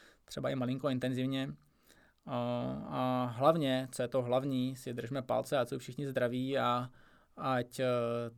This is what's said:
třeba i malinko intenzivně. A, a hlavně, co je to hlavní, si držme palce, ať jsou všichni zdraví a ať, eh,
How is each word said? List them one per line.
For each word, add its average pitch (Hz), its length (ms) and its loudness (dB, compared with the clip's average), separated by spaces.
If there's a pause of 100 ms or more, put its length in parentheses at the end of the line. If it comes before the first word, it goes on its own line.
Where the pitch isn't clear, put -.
(260)
třeba 131 240 -4
i 139 60 0
malinko 131 340 0
intenzivně. 131 600 0 (760)
A, 135 120 -4 (520)
a 127 360 0
hlavně, 131 680 2
co - 100 -4
je 123 60 0
to 127 140 2
hlavní, 131 540 0
si 127 180 -8
držme 123 280 -4
palce, 127 360 0
ať 120 120 2
jsou 135 80 -4
všichni 131 300 -6
zdraví 127 500 0
a 123 320 2 (480)
ať, 127 420 0
eh, 131 60 4 (520)